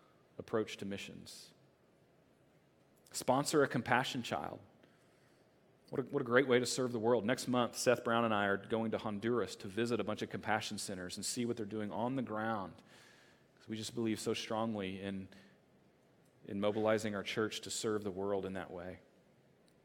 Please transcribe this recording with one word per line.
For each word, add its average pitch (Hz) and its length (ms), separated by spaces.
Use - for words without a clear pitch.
approach - 380
to 101 80
missions. - 640
Sponsor 143 520
a 131 40
compassion 123 560
child. - 360
What 135 120
a, - 20
what 139 180
a 123 40
great 123 240
way 123 100
to 123 60
serve 127 260
the 120 80
world. 110 260
Next 123 220
month, 123 300
Seth - 260
Brown 117 220
and 110 80
I 101 140
are 98 100
going 113 340
to 104 60
Honduras 107 600
to 104 120
visit 110 320
a - 20
bunch 107 180
of 107 80
compassion 107 480
centers 90 380
and 98 100
see 120 200
what 117 100
they're 110 100
doing 104 260
on 120 260
the 131 40
ground. 107 520
'Cause - 120
we 110 80
just 110 180
believe 113 240
so 113 140
strongly 107 680
in, 95 280
in 101 120
mobilizing 107 560
our 95 80
church 107 380
to - 80
serve 107 340
the 101 80
world 98 340
in 95 80
that 82 160
way. 87 300